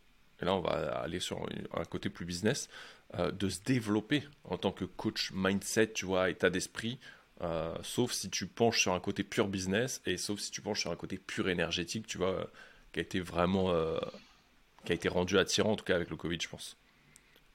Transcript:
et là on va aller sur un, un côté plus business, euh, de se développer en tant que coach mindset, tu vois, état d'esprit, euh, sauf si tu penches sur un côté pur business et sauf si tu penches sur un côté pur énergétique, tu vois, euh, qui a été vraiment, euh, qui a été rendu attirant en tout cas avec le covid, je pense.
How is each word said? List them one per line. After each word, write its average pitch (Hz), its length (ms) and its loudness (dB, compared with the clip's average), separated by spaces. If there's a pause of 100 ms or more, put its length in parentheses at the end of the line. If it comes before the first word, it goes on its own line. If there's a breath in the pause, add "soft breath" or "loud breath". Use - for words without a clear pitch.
(400)
et - 40 -4
là 92 100 4
on 92 60 2
va 78 100 0
aller 73 480 -2
sur 90 200 -4
un, - 420 -6
un 87 40 -4
côté - 260 -6
plus - 140 -8
business, 90 440 0 (500 soft breath)
euh, 82 140 2
de 95 160 -2
se 92 160 -4
développer 117 580 2 (220)
en 90 120 -4
tant 98 140 0
que 92 140 -4
coach - 500 -4
mindset, 98 580 2
tu - 140 -4
vois, 92 240 4
état 92 200 4
d'esprit, 113 500 -4 (400 soft breath)
euh, 82 420 -2
sauf - 300 0
si - 180 -4
tu - 160 -4
penches 113 340 4
sur 95 120 4
un 90 80 2
côté 98 240 -2
pur 104 240 2
business 95 580 0
et 90 100 0
sauf 104 220 -4
si - 140 -6
tu - 80 -10
penches 104 220 -2
sur 85 100 -2
un 85 40 -2
côté - 220 -8
pur - 300 -2
énergétique, 87 580 0
tu - 120 -8
vois, 90 100 2
euh, 85 160 0 (480 soft breath)
qui - 80 0
a - 20 0
été - 160 -4
vraiment, 90 540 4
euh, 80 260 2 (840)
qui - 80 -2
a - 20 4
été 87 140 0
rendu 90 280 2
attirant 95 360 4
en 101 40 2
tout - 80 -10
cas 92 120 4
avec 85 140 0
le 80 60 -4
covid, 80 240 -4
je - 80 -4
pense. - 280 -14 (800)